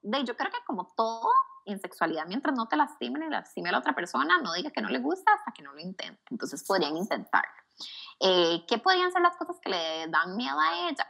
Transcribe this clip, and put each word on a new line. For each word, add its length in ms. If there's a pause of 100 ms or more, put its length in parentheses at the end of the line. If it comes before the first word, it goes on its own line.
de, 220
yo 120
creo 140
que 160
como 280
todo 360 (340)
en 160
sexualidad, 460
mientras 280
no 140
te 80
lastimen 460
y 80
lastime 400
a 20
la 60
otra 160
persona, 480
no 120
diga 160
que 120
no 60
le 120
gusta 340
hasta 180
que 100
no 100
lo 80
intente. 400 (100)
Entonces, 340
podrían 340
intentarlo. 520 (720)
Eh, 480
¿qué 100
podrían 340
ser 100
las 140
cosas 260
que 80
le 380
dan 280
miedo 240
a 280
ella? 220